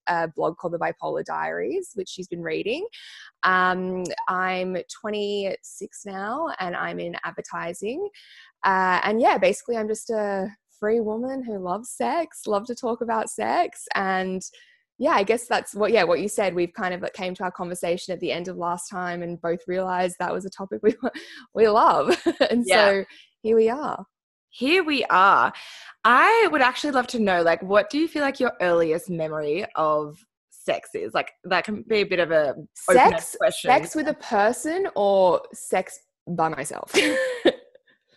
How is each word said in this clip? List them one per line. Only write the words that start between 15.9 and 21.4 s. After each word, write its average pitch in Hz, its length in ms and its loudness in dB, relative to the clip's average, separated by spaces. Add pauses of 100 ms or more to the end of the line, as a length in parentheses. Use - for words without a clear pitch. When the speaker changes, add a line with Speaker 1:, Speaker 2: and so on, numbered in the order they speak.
Speaker 1:
yeah, 214 140 6
what 165 160 2
you 196 80 -2
said. 196 260 -2
We've 175 180 -2
kind 180 220 -4
of, 175 80 -8
like, - 120 -8
came 185 200 -6
to 196 80 -12
our 185 80 -4
conversation 180 640 -4
at 175 60 -10
the 160 100 -4
end 170 160 -4
of 180 100 -10
last 175 320 -6
time 175 340 -6
and 170 200 -8
both 170 240 -2
realized 185 540 -2
that 180 120 -4
was 185 120 -6
a 190 60 -10
topic 202 340 -10
we, 226 100 4 (300)
<laughs> - 300 -20